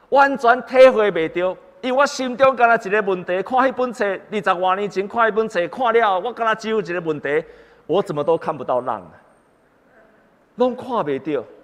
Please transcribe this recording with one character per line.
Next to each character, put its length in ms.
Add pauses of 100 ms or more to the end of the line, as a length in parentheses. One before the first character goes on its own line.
完 280
全 260
体 260
会 220
袂 180
到。 260 (260)
因 140
为 60
我 40
心 300
中 200
敢 120
若 80
一 140
个 140
问 200
题， 180
看 180
迄 120
本 220
册， 120
二 360
十 180
外 160
年 140
前 180
看 200
迄 60
本 140
册， 220
看 240
了 160
后， 100
我 140
敢 120
若 100
只 140
有 120
一 20
个 160
问 220
题： 220 (440)
我 140
怎 120
么 100
都 140
看 200
不 60
到 180
浪， 200 (1500)
拢 200
看 120
袂 320
到。 240 (200)